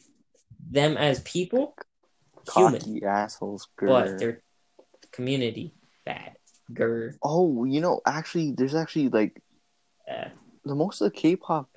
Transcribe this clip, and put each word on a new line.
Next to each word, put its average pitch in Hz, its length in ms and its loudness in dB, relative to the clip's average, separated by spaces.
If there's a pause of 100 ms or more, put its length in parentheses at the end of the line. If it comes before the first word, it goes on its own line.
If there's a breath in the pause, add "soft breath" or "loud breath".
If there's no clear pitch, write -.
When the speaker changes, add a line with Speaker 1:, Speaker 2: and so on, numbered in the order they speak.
(680)
Speaker 1:
Them 139 280 2
as 139 240 2
people, 226 540 -2 (680)
Speaker 2:
Cocky 123 400 6
Speaker 1:
human. 107 180 -8
Speaker 2:
assholes, 101 640 -2 (120)
Speaker 1:
But - 60 -2 (220)
Speaker 2:
grr. 95 120 -6
Speaker 1:
their 117 220 -4 (680)
community, 127 640 -4 (320)
bad. - 300 -10 (360)
Grr. 117 520 -4
Speaker 2:
Oh, 147 420 2
you 135 160 0
know, 175 240 0
actually, 156 460 -2
there's 131 240 0
actually, 156 340 0
like, 107 320 2 (680)
Speaker 1:
Yeah. - 220 -10 (340)
Speaker 2:
the 139 120 -6
most 170 260 -2
of 202 100 2
the - 60 -14
K-pop, 160 580 0